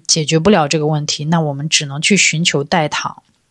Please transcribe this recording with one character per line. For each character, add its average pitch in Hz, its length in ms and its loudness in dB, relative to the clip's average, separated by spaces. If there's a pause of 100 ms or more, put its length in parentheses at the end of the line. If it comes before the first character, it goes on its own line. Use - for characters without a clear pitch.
解 - 180 0
决 160 140 0
不 165 140 4
了 160 160 4
这 160 100 -2
个 151 80 0
问 151 180 0
题， 147 220 -6
那 165 140 2
我 151 140 -2
们 143 140 -6
只 151 200 -2
能 139 120 -8
去 190 160 2
寻 165 280 0
求 143 200 0
代 156 240 0
糖。 - 360 -8 (280)